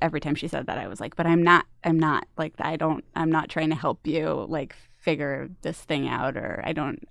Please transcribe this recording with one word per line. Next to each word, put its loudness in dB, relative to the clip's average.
every 0
time -2
she -4
said -4
that, -4
I -8
was -12
like, -8
"But 0
I'm 6
not, 8
I'm 4
not, 2
like, -4
I -2
don't, -2
I'm 0
not 2
trying 0
to 0
help -2
you, 0
like, -6
figure -2
this -6
thing -2
out, -2
or -6
I -4
don't, -6